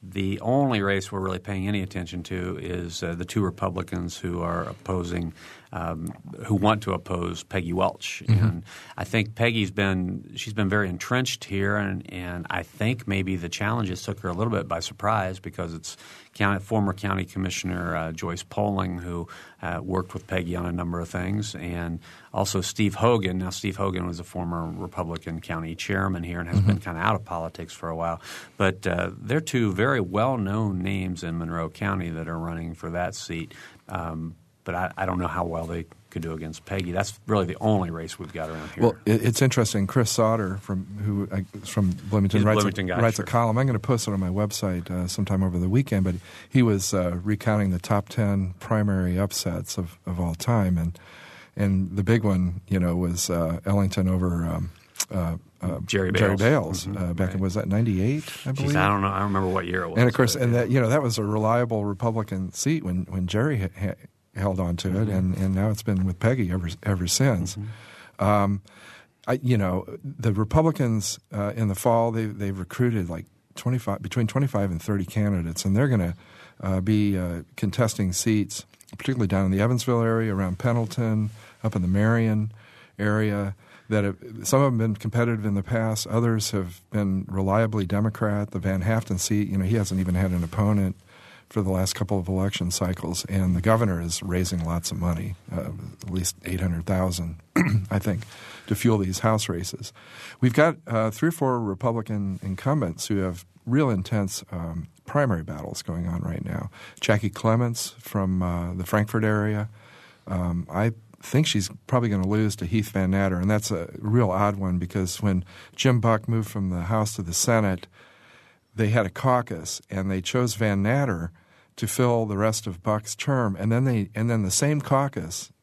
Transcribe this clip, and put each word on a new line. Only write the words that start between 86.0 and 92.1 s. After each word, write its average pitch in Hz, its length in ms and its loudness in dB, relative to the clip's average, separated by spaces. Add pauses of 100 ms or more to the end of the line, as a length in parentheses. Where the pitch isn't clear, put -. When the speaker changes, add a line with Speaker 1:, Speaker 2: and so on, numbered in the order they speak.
Speaker 2:
others 113 460 2
have 90 280 -4 (120)
been 95 360 0
reliably 101 560 2
Democrat. 104 680 0
The 95 80 -2
Van 95 220 0
Haften 110 360 0
seat, 104 300 0
you 98 100 0
know, 95 60 2
he 101 100 2
hasn't 98 260 2
even 90 140 2
had 92 160 2
an 87 140 0
opponent 101 500 2 (540)
for 113 140 -2
the 95 80 0
last 92 260 0
couple 101 200 -2